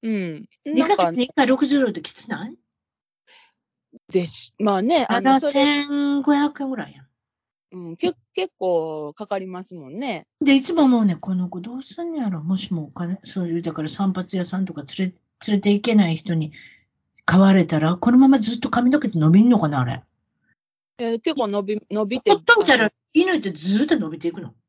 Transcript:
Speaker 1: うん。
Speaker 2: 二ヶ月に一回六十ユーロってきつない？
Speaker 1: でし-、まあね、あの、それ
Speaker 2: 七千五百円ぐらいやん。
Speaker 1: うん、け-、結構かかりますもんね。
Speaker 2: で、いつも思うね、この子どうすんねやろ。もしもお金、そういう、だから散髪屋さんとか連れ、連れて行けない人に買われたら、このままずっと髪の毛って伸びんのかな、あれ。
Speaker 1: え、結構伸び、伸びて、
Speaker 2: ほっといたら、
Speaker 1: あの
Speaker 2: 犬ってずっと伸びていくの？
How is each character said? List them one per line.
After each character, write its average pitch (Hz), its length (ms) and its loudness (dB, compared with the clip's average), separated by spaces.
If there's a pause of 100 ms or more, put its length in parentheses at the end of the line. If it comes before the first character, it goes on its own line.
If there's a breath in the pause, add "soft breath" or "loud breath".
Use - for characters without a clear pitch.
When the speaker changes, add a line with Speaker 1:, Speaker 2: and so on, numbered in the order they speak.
Speaker 1:
う 226 80 -6
ん。 180 380 -6 (180)
Speaker 2:
二 294 160 0
ヶ 359 140 2
月 170 200 0
に 247 80 0
一 - 100 -10
回 269 120 2
六 262 180 2
十 277 120 0
ユ 277 40 4
ー 262 40 2
ロ 220 60 0
っ - 40 -8
て - 80 -10
き - 100 -16
つ - 160 -18
な 208 180 -10
い？ 294 100 -16 (1500 soft breath)
Speaker 1:
で 180 180 0
し-、 - 340 -18
ま 202 160 0
あ 185 60 -2
ね、 269 260 0
あ 233 140 0
の、 269 180 4
そ 311 60 -4
れ 285 360 0
Speaker 2:
七 285 60 -8
千 285 340 -2
五 294 120 2
百 294 280 -2
円 269 80 -6
ぐ 262 60 -6
ら 160 100 -10
い - 80 -20
や - 80 -20
ん。 - 40 -20 (680)
Speaker 1:
う 175 200 -14
ん、 170 40 -14
け-、 349 160 -4 (220)
結 370 240 -6
構 160 560 -4
か 208 120 -14
か 196 120 -4
り 190 80 -10
ま 185 180 -12
す - 100 -20
も 151 140 -16
ん 160 100 -14
ね。 226 280 -8 (140)
Speaker 2:
で、 277 140 4
い 269 60 4
つ 320 140 -6
も 320 100 4
思 247 160 4
う 214 60 4
ね、 175 100 2
こ 190 180 -6
の 180 140 -2
子 180 120 -10
ど 233 160 -12
う 269 60 -12
す - 220 -12
ん 339 80 -8
ね 302 80 -6
や 220 80 -4
ろ。 165 140 -6
も 185 160 -2
し - 160 -6
も 156 100 -6
お 143 40 -16
金、 175 360 -8
そ 185 200 -6
う 170 40 -6
い 170 100 -4
う、 170 40 -6
だ 170 100 -6
か 156 100 -8
ら 156 60 -6
散 190 240 -2
髪 185 240 -8
屋 180 80 -2
さ 185 140 -8
ん 190 80 -2
と 165 80 -12
か 147 80 -12 (160)
連 190 100 -2
れ、 - 60 -10 (340)
連 208 80 2
れ 196 40 2
て 202 120 2
行 202 100 0
け 226 120 0
な 190 160 4
い 160 60 -2
人 - 180 -6
に 156 180 -4 (720 loud breath)
買 185 160 4
わ 196 140 8
れ 185 100 6
た 156 160 0
ら、 165 160 0
こ 240 160 2
の 247 60 8
ま 269 100 8
ま 269 100 6
ず 226 180 -2
っ - 40 -10
と - 80 -6
髪 247 220 2
の 294 100 2
毛 220 80 -2
っ - 20 -2
て 170 80 -2
伸 156 120 4
び 196 120 8
ん 233 60 6
の 240 100 6
か 156 100 0
な、 143 120 -2
あ 123 60 0
れ。 - 160 -8 (960)
Speaker 1:
え、 233 200 -4
結 320 160 -2
構 233 140 -2
伸 202 140 -2
び、 208 280 -4
伸 214 160 -2
び 254 140 -4
て、 - 100 0
Speaker 2:
ほ - 60 6
っ 160 80 -10
と 453 180 6
い 381 40 2
た 269 100 6
ら、 220 80 2
Speaker 1:
あ 214 40 0
の - 40 -4 (220)
Speaker 2:
犬 359 180 4
っ 311 80 0
て 196 100 -6
ず 185 340 0
っ - 20 -4
と 302 120 0
伸 160 120 -6
び 160 80 -12
て 170 100 -6
い 170 40 -6
く 185 100 -14
の？ 127 120 -16 (140)